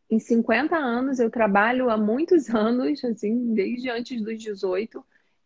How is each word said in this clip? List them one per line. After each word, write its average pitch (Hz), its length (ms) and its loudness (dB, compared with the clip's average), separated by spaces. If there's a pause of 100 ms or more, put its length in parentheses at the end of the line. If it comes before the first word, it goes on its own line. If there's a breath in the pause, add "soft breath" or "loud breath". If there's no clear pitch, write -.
em 220 120 2
cinquenta 233 560 0
anos, 254 420 -2
eu 226 100 2
trabalho 226 640 2
há 220 60 2
muitos 247 540 2
<laughs> 233 40 0
anos, 247 500 0
assim, 233 480 -2
desde 233 380 -2
antes 240 320 -6
dos 220 180 -8
dezoito, 208 640 -6 (420)